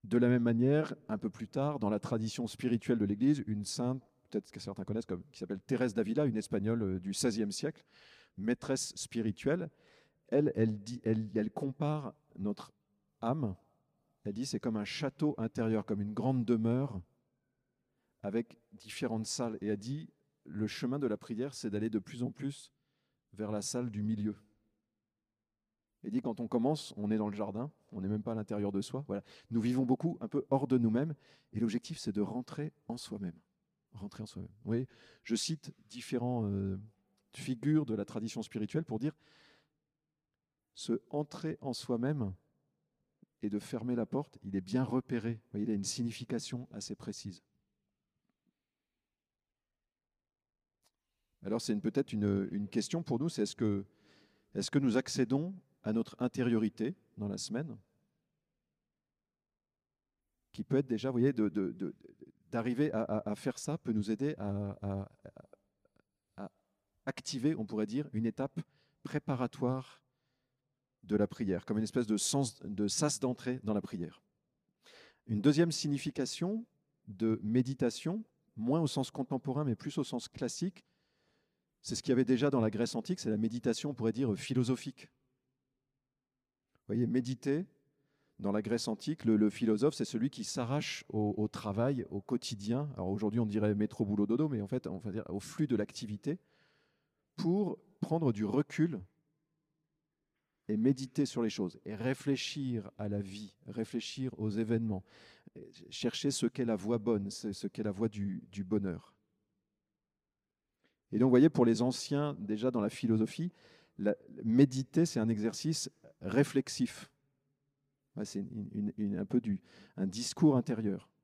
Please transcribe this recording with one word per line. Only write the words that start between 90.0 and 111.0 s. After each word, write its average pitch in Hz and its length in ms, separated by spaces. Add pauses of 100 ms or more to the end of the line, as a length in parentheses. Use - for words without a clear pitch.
celui 120 260
qui 107 140
s'arrache 135 640
au, 107 280
au 107 120
travail, 117 600
au 101 100
quotidien. 117 720
Alors 92 140
aujourd'hui, 107 320
on 113 60
dirait 104 280
métro, 107 300
boulot, 101 220
dodo, 135 220
mais 123 120
en 101 80
fait, 127 180
on 92 120
va 104 120
dire 104 180
au 98 120
flux - 260
de 127 80
l'activité, 104 640 (960)
pour 180 440 (220)
prendre 156 320
du 104 120
recul 139 560 (1700)
et 107 80
méditer 131 500
sur 123 160
les 110 80
choses, 92 340
et 104 120
réfléchir 127 1000
à 104 120
la 104 120
vie, 101 360 (100)
réfléchir 117 720
aux 107 120
événements, 110 520 (540)
et - 120 (220)
chercher - 400
ce 127 160
qu'est 123 180
la 117 120
voie 107 220
bonne, 104 320
ce, 104 220
ce - 140
qu'est 107 160
la 104 80
voie 104 180
du, 101 440
du 101 100
bonheur. 95 520 (2000)